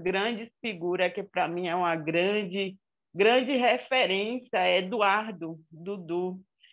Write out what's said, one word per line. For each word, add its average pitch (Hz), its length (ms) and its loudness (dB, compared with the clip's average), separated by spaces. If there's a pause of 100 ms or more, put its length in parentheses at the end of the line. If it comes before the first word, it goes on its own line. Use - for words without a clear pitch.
grandes 208 480 -2 (100)
figuras, 180 540 -2
que 202 80 -6
pra 180 260 -2
mim 175 200 -4
é 170 80 -2
uma 170 200 0
grande, 185 800 -2 (380)
grande 233 380 4
referência, 233 1200 2
Eduardo, 190 840 0 (120)
Dudu, 180 720 -6 (320)